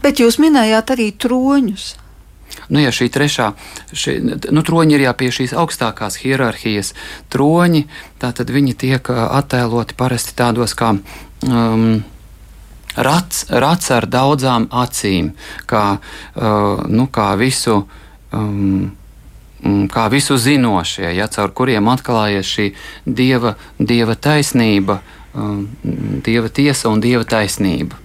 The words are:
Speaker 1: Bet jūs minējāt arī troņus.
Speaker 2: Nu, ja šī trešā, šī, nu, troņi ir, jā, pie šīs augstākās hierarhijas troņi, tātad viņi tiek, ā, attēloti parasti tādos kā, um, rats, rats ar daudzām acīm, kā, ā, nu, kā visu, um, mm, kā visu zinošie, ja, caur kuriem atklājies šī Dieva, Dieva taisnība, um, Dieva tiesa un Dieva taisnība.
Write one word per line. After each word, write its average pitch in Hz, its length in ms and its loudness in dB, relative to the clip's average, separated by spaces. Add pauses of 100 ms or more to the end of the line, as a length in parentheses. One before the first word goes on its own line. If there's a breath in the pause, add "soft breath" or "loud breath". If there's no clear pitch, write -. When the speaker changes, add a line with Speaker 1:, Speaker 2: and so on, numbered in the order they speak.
Speaker 1:
Bet 277 160 2
jūs 233 200 4
minējāt 226 520 4
arī 233 220 0
troņus. 254 800 0 (720 loud breath)
Speaker 2:
Nu, 143 120 2
ja 135 100 4
šī 120 200 0
trešā, 135 420 0 (400 loud breath)
šī, - 220 -4 (360)
nu, 151 120 4
troņi 165 320 4
ir, 143 60 4
jā, 127 140 2
pie 127 160 -2
šīs 123 240 -4
augstākās 117 680 -4
hierarhijas 117 720 -2 (380 loud breath)
troņi, 160 540 4 (340 loud breath)
tātad 123 320 -4
viņi 131 240 2
tiek, 131 360 -2
ā, 117 200 0
attēloti 120 640 0
parasti 123 400 -2
tādos 120 400 0
kā, 117 160 0 (560 loud breath)
um, 113 580 2 (920)
rats, 156 520 0
rats 147 420 0
ar 120 160 2
daudzām 127 640 2
acīm, 101 600 -2 (340 loud breath)
kā, 104 320 0 (360 loud breath)
ā, 113 180 0 (360)
nu, 117 180 2
kā 104 300 0
visu, 110 480 0 (480 soft breath)
um, 98 600 -2 (680)
mm, 101 260 0
kā 113 220 0
visu 139 260 2
zinošie, 113 800 0
ja, 104 140 -2
caur 101 220 -2
kuriem 117 380 0
atklājies 107 580 0
šī 104 240 -4 (320 loud breath)
Dieva, 123 520 0 (240 loud breath)
Dieva 113 360 2
taisnība, 110 840 2 (340 loud breath)
um, 104 340 -6 (540)
Dieva 113 260 0
tiesa 139 400 0
un 107 120 2
Dieva 117 240 2
taisnība. 98 800 0